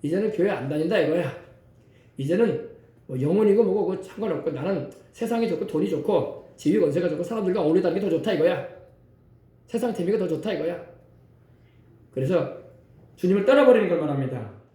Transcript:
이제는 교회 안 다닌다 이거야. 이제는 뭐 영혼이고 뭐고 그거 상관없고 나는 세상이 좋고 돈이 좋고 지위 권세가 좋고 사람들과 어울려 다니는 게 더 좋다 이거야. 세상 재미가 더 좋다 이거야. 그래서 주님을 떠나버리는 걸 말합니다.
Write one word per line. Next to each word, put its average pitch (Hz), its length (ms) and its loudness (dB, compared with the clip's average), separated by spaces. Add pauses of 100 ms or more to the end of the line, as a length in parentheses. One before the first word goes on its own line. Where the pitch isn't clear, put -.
이제는 190 300 0
교회 196 180 0
안 127 180 -6
다닌다 165 300 0
이거야. 156 360 0 (800)
이제는 180 540 0 (380)
뭐 131 120 -6
영혼이고 202 440 4
뭐고 190 240 0
그거 190 160 -4
상관없고 175 480 -4
나는 147 400 -4 (220)
세상이 233 360 -2
좋고 170 160 -4
돈이 180 240 -2
좋고 - 520 -2 (160)
지위 185 220 2
권세가 170 300 2
좋고 156 140 -4
사람들과 202 380 -2
어울려 165 200 4
다니는 180 200 0
게 196 80 -2
더 165 80 0
좋다 214 160 -2
이거야. 247 340 0 (960)
세상 233 280 -4
재미가 190 260 -2
더 185 80 -2
좋다 160 260 -4
이거야. 170 320 -6 (1300)
그래서 147 420 -2 (600)
주님을 185 300 0
떠나버리는 254 440 6
걸 165 100 2
말합니다. 131 520 -4 (240)